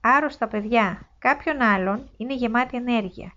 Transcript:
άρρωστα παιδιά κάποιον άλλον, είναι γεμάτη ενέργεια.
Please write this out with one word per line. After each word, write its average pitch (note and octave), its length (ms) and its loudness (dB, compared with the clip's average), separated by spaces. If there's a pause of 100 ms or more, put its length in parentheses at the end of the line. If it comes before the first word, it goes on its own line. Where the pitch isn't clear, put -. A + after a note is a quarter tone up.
άρρωστα C4+ 480 2
παιδιά G#3+ 600 0 (100)
κάποιον C#4 420 -2
άλλον, G3+ 560 2
είναι B3+ 180 -6
γεμάτη B3 420 -2
ενέργεια. A#3 600 -4